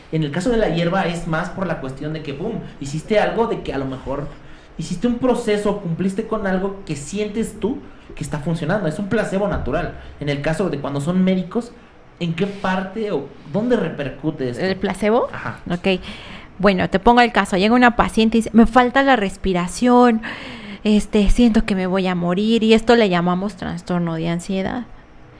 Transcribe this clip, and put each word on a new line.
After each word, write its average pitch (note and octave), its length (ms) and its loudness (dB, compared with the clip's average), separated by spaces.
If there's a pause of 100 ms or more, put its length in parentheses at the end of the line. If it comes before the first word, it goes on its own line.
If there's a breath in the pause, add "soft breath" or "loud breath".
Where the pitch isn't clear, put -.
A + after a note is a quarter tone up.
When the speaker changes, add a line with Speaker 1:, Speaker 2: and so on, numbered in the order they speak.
(120)
Speaker 1:
en D#3+ 100 0
el C#3+ 80 -2
caso F3 200 0
de A3+ 60 2
la G#3 120 2
hierba E3+ 380 0
es E3+ 200 -4
más E3 240 -4
por F#3+ 160 -6
la E3 140 -4
cuestión C3+ 320 -8
de D#3 100 -8
que, C#3+ 100 -8
pum, F#3 200 -6 (280 loud breath)
hiciste D3+ 380 -2
algo G#3+ 300 2
de F3+ 140 -4
que - 120 -8
a C3+ 40 -4
lo C3+ 80 -4
mejor C3 420 -8 (500 loud breath)
hiciste F3+ 300 -4
un A#3+ 100 0
proceso, G#3+ 640 0
cumpliste F#3 480 -4
con G3+ 180 -4
algo F#3+ 300 -2 (100)
que D#3 80 -6
sientes G3+ 640 -6
tú A3+ 200 -4 (360 loud breath)
que - 80 -10
está - 160 -6
funcionando. E3+ 480 -2
Es D#3 140 -4
un G3+ 80 -6
placebo G3 400 0
natural. C#3 460 -4 (260 loud breath)
En D3 80 -4
el C#3+ 140 -2
caso D#3+ 280 -2
de C#3+ 80 -4
cuando C#3 220 -4
son F3+ 240 2
médicos, F#3 480 -2 (480 soft breath)
¿en E3+ 140 -2
qué F#3 120 -2
parte F#3+ 640 -4
o D#3 160 -4 (260)
dónde A#3 240 2
repercute C#3+ 720 -4
esto? B2 140 -6
Speaker 2:
¿El F#3+ 120 0
placebo? G#3 560 0
Speaker 1:
Ajá. - 260 -10 (100)
Speaker 2:
Ok. F3+ 320 0 (600 loud breath)
Bueno, F3+ 280 4
te F#3+ 120 0
pongo A#3+ 200 6
el A#3 120 4
caso. G3 240 0
Llega G#3+ 180 4
una B3 220 6
paciente A3+ 420 2
y A3+ 40 4
dice, - 100 -6
"Me A3 140 8
falta B3 360 4
la C4+ 140 6
respiración, A3 1080 2 (600 loud breath)
este, G#3 460 4
siento A#3 340 6
que G#3+ 100 0
me F#3 120 0
voy F#3 200 0
a F3+ 80 0
morir", G3 480 2
y A3 120 4
esto A3 220 4
le A3 120 4
llamamos F3+ 480 0
trastorno E3+ 580 -4
de E3 140 -4
ansiedad. F#3+ 560 -4 (560 loud breath)